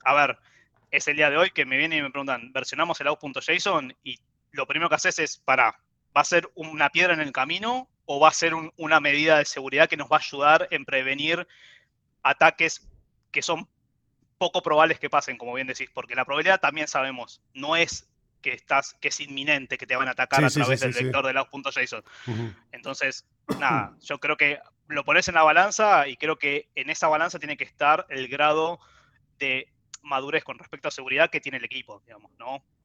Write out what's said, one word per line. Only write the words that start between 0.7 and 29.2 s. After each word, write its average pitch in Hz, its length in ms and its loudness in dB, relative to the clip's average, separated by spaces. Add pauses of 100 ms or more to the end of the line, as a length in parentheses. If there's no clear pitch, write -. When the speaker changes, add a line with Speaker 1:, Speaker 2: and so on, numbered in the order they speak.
Speaker 1:
es 143 180 -2
el 147 80 -2
día 151 140 4
de 143 80 -2
hoy 185 120 4
que 147 160 -2
me 131 120 -2
vienen 160 220 0
y - 20 -4
me 139 80 -6
preguntan, 131 420 -8
"¿Versionamos 147 480 -4
el 143 80 -2
aus 151 100 -2
punto 135 220 -10
json?". 160 540 -2 (100)
Y 127 140 -14 (340)
lo 139 140 -6
primero 160 220 -2
que 151 80 4
haces 180 220 -2
es, 156 200 -4
Pará, 127 400 2 (380)
¿va 147 60 4
a - 20 2
ser 170 300 0
una 156 360 -2
piedra 175 240 2
en 156 60 -2
el 143 120 -4
camino 202 560 -4 (180)
o 143 140 -4
va 156 80 10
a - 40 6
ser 165 220 0
un, 160 220 -8
una 156 240 4
medida 147 380 4
de 143 60 2
seguridad 135 440 2
que 165 80 -4
nos 143 140 -8
va 151 60 6
a 147 40 4
ayudar 147 500 4
en 143 140 -4
prevenir 143 600 -2 (760)
ataques 160 640 4 (420)
que 143 120 -6
son 170 260 -4 (680)
poco 180 240 -2
probables 156 360 4
que 143 120 -8
pasen, 135 280 -2
como 120 160 -10
bien 131 120 -6
decís? 127 260 -10
Porque 123 220 -12
la 127 100 -2
probabilidad 156 360 2
también 151 280 -2
sabemos, 131 540 -8 (120)
no 147 220 -4
es - 320 -2 (340)
que 127 100 -6
estás, - 480 -2
que 147 80 -4
es - 120 -6
inminente 139 580 -4
que 143 80 -14
te 127 100 -2
van 131 120 -2
a 127 40 -6
atacar 135 280 0
Speaker 2:
Sí, 147 40 4
Speaker 1:
a 131 60 4
Speaker 2:
sí, 147 100 -2
Speaker 1:
través 131 200 0
Speaker 2:
sí, 135 60 -2
Speaker 1:
del 127 80 -2
Speaker 2:
sí, 123 40 -2
sí. 127 60 -2
Speaker 1:
vector 135 220 -2
de 131 60 -2
logs 135 180 -4
punto 139 220 -8
json. 123 320 -6 (220)
Speaker 2:
Ujú. 113 280 -8 (180)
Speaker 1:
Entonces, 131 540 -8 (220)
Speaker 2:
<clears throat> - 80 -4
Speaker 1:
nada, 117 440 -2
yo 143 180 -10
creo 147 180 -2
que 147 220 0 (300)
lo 143 160 -6
pones 175 240 2
en 170 80 0
la 160 60 8
balanza 175 680 6
y 127 80 -10
creo 151 220 -4
que 143 360 -4
en 135 160 -8
esa 160 180 0
balanza 160 300 0
tiene 147 180 -8
que 135 80 -8
estar 151 460 0
el 131 180 -8
grado 151 520 0 (580)